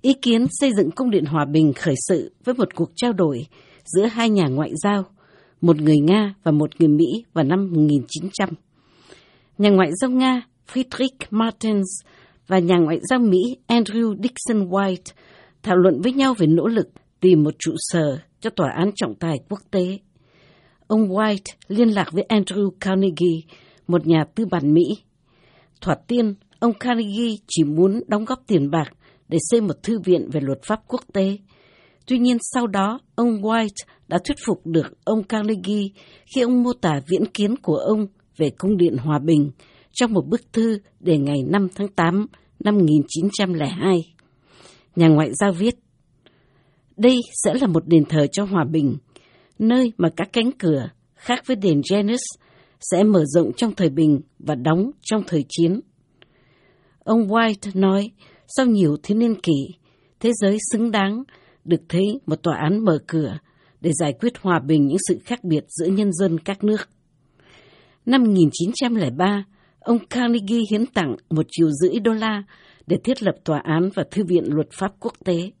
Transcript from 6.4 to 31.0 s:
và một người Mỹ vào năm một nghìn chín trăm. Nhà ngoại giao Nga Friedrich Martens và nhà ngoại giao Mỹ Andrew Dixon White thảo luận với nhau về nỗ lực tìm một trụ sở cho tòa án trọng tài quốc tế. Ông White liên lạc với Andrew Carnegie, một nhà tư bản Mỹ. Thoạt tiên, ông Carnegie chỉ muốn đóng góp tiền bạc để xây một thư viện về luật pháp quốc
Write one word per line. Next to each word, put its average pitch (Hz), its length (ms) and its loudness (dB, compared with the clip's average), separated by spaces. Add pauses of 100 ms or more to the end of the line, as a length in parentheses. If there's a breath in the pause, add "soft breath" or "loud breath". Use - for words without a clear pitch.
và 160 100 0
một 151 280 0
người 160 80 6
Mỹ 170 440 2
vào 160 120 0
năm 185 280 0
một 156 80 2
nghìn 147 280 2
chín 175 240 -10
trăm. 196 160 -4 (1120 soft breath)
Nhà 208 120 4
ngoại 190 180 4 (120)
giao 262 100 -2
Nga 254 320 0 (300)
Friedrich 262 460 -4 (120)
Martens 214 580 -2 (580 soft breath)
và 190 120 2
nhà 175 200 2
ngoại 160 240 2
giao 254 160 0
Mỹ 202 200 4 (300)
Andrew 226 540 0
Dixon 220 460 -4
White 190 460 -4 (480 soft breath)
thảo 180 140 0
luận 175 260 4
với 247 100 0
nhau 269 260 2
về 170 80 2
nỗ 156 200 4
lực 220 220 0 (320)
tìm 180 220 6
một 151 160 0
trụ - 180 -4
sở 151 420 -2 (220)
cho 226 100 -4
tòa 143 260 -2
án 190 200 0
trọng 143 180 -4
tài 165 220 -4 (120)
quốc 202 120 -10 (100)
tế. 185 280 -2 (880 soft breath)
Ông 220 220 0
White 202 480 -2 (120)
liên 226 200 2
lạc 196 240 -2
với 190 160 -2
Andrew 202 420 0 (100)
Carnegie, 180 600 0 (460 soft breath)
một 175 200 0
nhà 160 180 4 (100)
tư 226 160 -2
bản 151 240 2
Mỹ. 175 80 6 (1000 soft breath)
Thoạt 175 180 -2 (100)
tiên, 226 260 0 (240)
ông 233 140 0
Carnegie 226 640 -4 (120)
chỉ 160 160 0
muốn 185 420 0
đóng 214 180 -4
góp 254 220 -6
tiền 143 240 0
bạc 156 220 -2 (360 soft breath)
để 165 120 -2
xây 233 200 0
một 190 220 -4
thư 220 180 -4
viện 170 320 0
về 151 80 -2
luật 135 220 -4
pháp 214 260 -6
quốc 247 120 -6 (120)